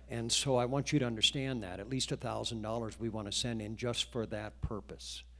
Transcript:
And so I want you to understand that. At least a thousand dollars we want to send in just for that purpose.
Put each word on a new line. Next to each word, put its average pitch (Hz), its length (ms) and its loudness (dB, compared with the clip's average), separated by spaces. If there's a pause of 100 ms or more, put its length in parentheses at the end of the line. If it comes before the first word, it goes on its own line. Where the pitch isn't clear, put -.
And 117 240 -2
so 135 240 4
I 120 100 6
want 135 280 2
you 151 60 8
to 131 60 6
understand 120 580 2
that. 92 160 -6
At 101 100 -8
least 131 220 0
a 139 40 2
thousand 110 460 -2
dollars 110 380 -2
we 113 100 0
want 107 160 -2
to 101 60 -4
send 117 280 0
in 107 160 -4
just 120 360 0
for 110 160 0
that 107 340 -6
purpose. - 640 -6 (160)